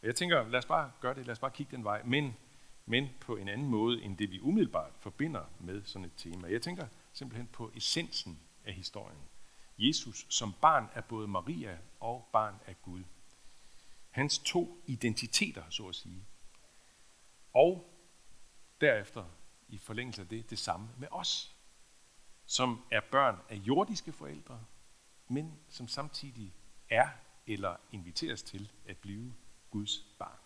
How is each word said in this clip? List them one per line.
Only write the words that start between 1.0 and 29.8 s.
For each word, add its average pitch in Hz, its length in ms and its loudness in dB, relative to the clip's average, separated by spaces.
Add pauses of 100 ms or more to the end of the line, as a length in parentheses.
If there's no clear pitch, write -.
det, 135 120 -6
lad 120 60 -4
os 110 80 -4
bare 135 120 0
kigge 143 240 -6
den 120 80 -6
vej, 104 200 0
men, 131 340 2 (480)
men 127 240 4 (100)
på 120 160 -4
en 98 140 -4
anden 127 180 0
måde, 117 340 4
end 98 160 -4
det 101 140 0
vi 92 80 -8
umiddelbart 139 600 4
forbinder 131 460 -2 (140)
med 95 260 -6
sådan 95 200 -8
et 82 120 -10
tema. 87 340 -6
Jeg 117 100 2
tænker 175 260 -6 (260)
simpelthen 120 340 -8
på 110 280 -10
essensen 110 640 -2 (260)
af 95 80 -8
historien. 98 460 -10 (580)
Jesus 117 520 2
som 104 320 0
barn 147 320 8
af 113 120 -4
både 110 220 -4
Maria 101 520 -4 (200)
og 117 320 -8
barn 107 240 4 (100)
af - 160 -12
Gud. 90 220 -8 (1040)
Hans 143 300 2
to - 460 -2
identiteter, 110 840 0
så 82 180 -6
at 92 80 -8
sige. 92 300 -10 (1300)
Og 175 460 8 (840)
derefter, 110 440 4 (420)
i 113 100 -10
forlængelse 110 440 -6
af 90 60 -10
det, 113 220 -8
det 110 100 -6
samme 101 380 -4
med 135 140 -10
os, - 440 -4 (880)
som 123 460 2
er 110 100 4 (100)
børn 127 280 6 (100)
af 113 60 -8
jordiske 156 560 2
forældre, - 540 -12 (640)
men 151 320 -2 (100)
som 123 180 -10
samtidig 117 680 -6 (360)
er 127 200 8 (380)
eller 98 280 0 (160)
inviteres 104 520 -4
til 101 280 -10 (140)
at 98 120 -10
blive 110 360 -8 (360)
Guds - 360 -2 (140)